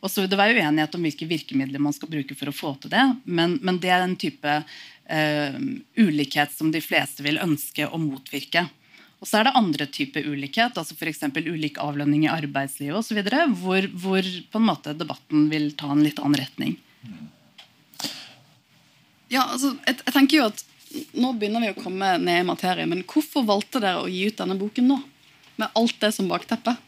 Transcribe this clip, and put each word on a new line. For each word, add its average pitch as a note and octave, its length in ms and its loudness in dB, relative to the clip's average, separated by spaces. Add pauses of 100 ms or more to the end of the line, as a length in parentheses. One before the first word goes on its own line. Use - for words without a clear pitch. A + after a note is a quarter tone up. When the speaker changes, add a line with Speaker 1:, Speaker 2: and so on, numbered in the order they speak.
Speaker 1:
Og F#3+ 80 -4
så G3+ 120 0
vil F#3+ 80 0
det G3 80 2
være A3 200 6
uenighet D#3 380 2
om F3 60 -2
hvilke D#3+ 260 -2
virkemidler C3+ 500 -4
man C#3+ 140 0
skal D3 160 -8
bruke C#3+ 260 -6
for C#3 160 -8
å C#3 60 -8
få C#3+ 240 -6
til - 100 -12
det, A3+ 140 4 (220)
men, E3+ 360 2
men F#3 160 0
det F3+ 120 0
er F3+ 120 4
en F3+ 140 0
type, D3 480 -2 (420)
eh, D3+ 520 0 (400)
ulikhet D3 580 2
som D#3 160 0
de D#3+ 80 0
fleste D3 420 -2
vil D3 160 -2
ønske D#3 480 -2
å E3 140 -6
motvirke. C#3+ 680 -2 (540)
Og - 80 -12
så G#3+ 80 4
er A3 80 6
det C4+ 80 2
andre D3+ 320 2
typer C#3+ 400 -4
ulikhet, D3 480 -2
altså D#3+ 240 -8
for D#3+ 80 -6
eksempel D#3 400 -4
ulik D3+ 320 -6
avlønning D3 480 2
i - 60 2
arbeidslivet C#3+ 680 -4
og A3+ 80 -2
så A3+ 80 -4
videre, G#3+ 300 2 (100)
hvor, F#3 400 0
hvor F#3+ 320 0
på F3+ 320 -8
en A3+ 80 4
måte D3+ 320 -2
debatten D3+ 540 0
vil D3+ 260 0
ta D3 160 -4
en D3+ 80 6
litt D3 160 2
annen C#3+ 220 2
retning. - 340 -4 (2500)
Speaker 2:
Ja, B3+ 160 2
altså, C4 300 -2 (100)
jeg, B3+ 160 0
jeg - 140 0
tenker C#4 240 8
jo A#3 100 4
at - 140 -14 (500)
nå B3+ 240 2
begynner G#3+ 240 0
vi G#3+ 80 0
å - 80 -8
komme F#3+ 400 0
ned F3 240 2
i F3+ 80 0
materie, F3 400 -2
men F3+ 160 -2
hvorfor D4 400 0
valgte G#3 340 2
dere F3+ 220 0
å F#3 80 -4
gi F#3 160 0
ut G#3+ 160 -2
denne F#3+ 160 -2
boken A3+ 320 2
nå, C4+ 80 4 (640)
med A3 160 0
alt A3+ 240 2
det G#3+ 160 4
som G3 100 0
bakteppe? A3+ 460 -2 (140)